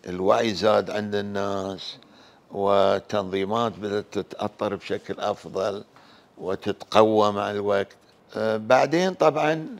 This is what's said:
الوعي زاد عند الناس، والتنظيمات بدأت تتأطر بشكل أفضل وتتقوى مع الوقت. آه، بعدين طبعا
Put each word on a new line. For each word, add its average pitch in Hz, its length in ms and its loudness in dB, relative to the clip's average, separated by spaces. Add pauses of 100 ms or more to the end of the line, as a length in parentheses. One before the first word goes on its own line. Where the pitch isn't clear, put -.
الوعي 104 460 0
زاد 101 360 2
عند 104 260 -4
الناس، 98 800 -6 (540)
والتنظيمات 98 1300 0
بدأت 104 320 -4
تتأطر 104 640 -6
بشكل - 440 -8
أفضل 101 640 -6 (540)
وتتقوى 104 960 2
مع 101 200 -4
الوقت. 101 440 -2 (400)
آه، 110 220 -2
بعدين 143 560 4
طبعا 156 540 2 (120)